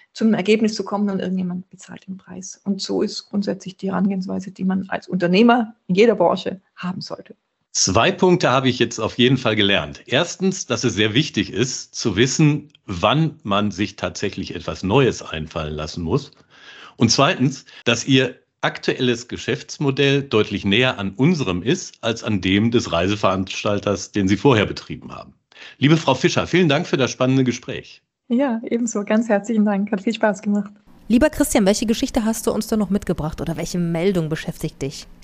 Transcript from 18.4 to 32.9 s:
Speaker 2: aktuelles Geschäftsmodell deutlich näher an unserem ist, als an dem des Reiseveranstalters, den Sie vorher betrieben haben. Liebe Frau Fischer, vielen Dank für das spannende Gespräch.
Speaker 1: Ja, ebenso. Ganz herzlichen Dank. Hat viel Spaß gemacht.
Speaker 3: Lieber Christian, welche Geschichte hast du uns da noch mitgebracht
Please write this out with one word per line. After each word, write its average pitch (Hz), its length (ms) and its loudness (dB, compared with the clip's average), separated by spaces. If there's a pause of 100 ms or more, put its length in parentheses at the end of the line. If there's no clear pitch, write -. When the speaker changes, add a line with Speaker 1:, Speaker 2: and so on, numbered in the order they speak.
Speaker 2:
aktuelles 131 640 -2
Geschäftsmodell 139 960 -2
deutlich 107 400 0
näher 113 340 2
an 98 140 -4
unserem 117 500 0
ist, 151 400 -4
als 113 220 -4
an 104 160 -2
dem 101 320 2
des 117 180 0
Reiseveranstalters, 95 1200 -2
den 98 160 0
Sie 98 100 2
vorher 107 300 4
betrieben 71 480 -10
haben. - 200 -16 (440)
Liebe 147 180 6
Frau 143 180 2
Fischer, - 320 0
vielen 175 220 4
Dank 151 180 2
für - 100 -2
das 123 140 0
spannende 131 340 2
Gespräch. - 580 -6 (260)
Speaker 1:
Ja, 240 360 0
ebenso. 233 400 -2
Ganz 220 240 0
herzlichen 208 360 2
Dank. 202 280 0
Hat 190 100 -2
viel 226 120 -2
Spaß 208 280 0
gemacht. 202 300 -2 (360)
Speaker 3:
Lieber 247 200 4
Christian, 277 380 2
welche 214 200 2
Geschichte 233 380 0
hast 220 220 -2
du 208 60 2
uns 214 160 -4
da 226 80 -2
noch 208 120 0
mitgebracht 180 520 -4